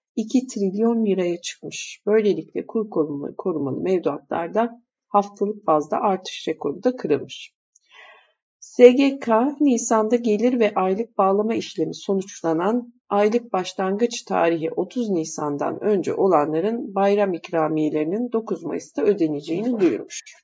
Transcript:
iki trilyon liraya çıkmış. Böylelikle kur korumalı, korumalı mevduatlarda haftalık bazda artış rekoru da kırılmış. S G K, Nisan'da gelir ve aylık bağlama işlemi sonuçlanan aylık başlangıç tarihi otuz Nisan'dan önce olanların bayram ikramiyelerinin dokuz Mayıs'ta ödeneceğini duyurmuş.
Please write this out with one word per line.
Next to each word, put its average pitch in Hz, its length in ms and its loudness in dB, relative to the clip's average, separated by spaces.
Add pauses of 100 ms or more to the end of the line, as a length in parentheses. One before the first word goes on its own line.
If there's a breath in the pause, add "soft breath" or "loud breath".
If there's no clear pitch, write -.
(160)
iki 247 320 0
trilyon 220 580 0
liraya 180 360 0
çıkmış. - 640 -12
Böylelikle 202 600 0
kur 220 220 -4
korumalı, 147 460 -2
korumalı 143 460 -4
mevduatlarda 170 1000 -2 (260)
haftalık 202 600 0
bazda 151 300 2
artış 190 500 -2
rekoru 160 360 -6
da 254 120 2
kırılmış. 131 600 -4 (1040 loud breath)
S 247 320 6
G 277 280 2
K, 247 400 0
Nisan'da 226 560 2
gelir 233 440 2
ve 208 160 2
aylık 190 420 -2
bağlama 208 380 2
işlemi - 400 -4
sonuçlanan 190 1000 -2 (160)
aylık 214 440 2
başlangıç 196 720 -2
tarihi 170 480 0
otuz 208 380 -4
Nisan'dan 151 720 -4
önce 180 300 0
olanların 185 840 2
bayram 202 380 2
ikramiyelerinin 156 1000 0
dokuz 220 320 -4
Mayıs'ta 170 380 -6
ödeneceğini 175 800 0
duyurmuş. - 440 0 (200)